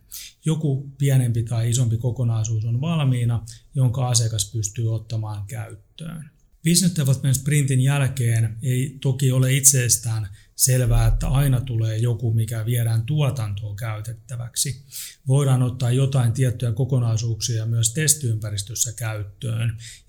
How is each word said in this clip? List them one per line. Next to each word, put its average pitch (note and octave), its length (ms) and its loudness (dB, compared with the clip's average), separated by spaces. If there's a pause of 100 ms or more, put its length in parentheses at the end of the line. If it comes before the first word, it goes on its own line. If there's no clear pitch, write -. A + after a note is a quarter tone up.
(440)
Joku D#3 540 -2
pienempi B2 440 4
tai A#2 280 -2
isompi A#2 260 2
kokonaisuus A2+ 680 -2
on A#2 160 0
valmiina, B2+ 640 0 (300)
jonka B2+ 340 2
asiakas A#2 440 2
pystyy A2+ 420 -2
ottamaan G#2+ 520 -6
käyttöön. A2 840 -12 (340)
Business F3 320 4
Development C3+ 400 2
Sprintin C#3 440 2
jälkeen B2+ 840 0
ei B2+ 380 -2
toki C3 320 0
ole C3 200 4
itsestään A#2+ 760 2 (280)
selvää, A#2+ 500 4
että A2+ 220 2
aina C3+ 320 4
tulee A2+ 380 -2
joku, A#2 360 0
mikä A2+ 320 -2
viedään A#2 360 0
tuotantoon G#2+ 760 -2
käytettäväksi. A#2 1040 -8 (460)
Voidaan C3 340 4
ottaa B2 280 0
jotain C3 420 2
tiettyjä A#2+ 400 0
kokonaisuuksia A2+ 920 0
myös A#2 260 2
testiympäristössä A2+ 1000 -2
käyttöön, A2 840 -6 (300)